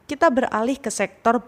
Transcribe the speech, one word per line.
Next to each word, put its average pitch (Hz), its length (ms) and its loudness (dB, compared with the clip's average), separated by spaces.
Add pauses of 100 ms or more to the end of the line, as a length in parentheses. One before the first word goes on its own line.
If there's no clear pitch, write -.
(100)
Kita 294 160 2
beralih 247 560 0
ke 220 80 -6
sektor 226 580 0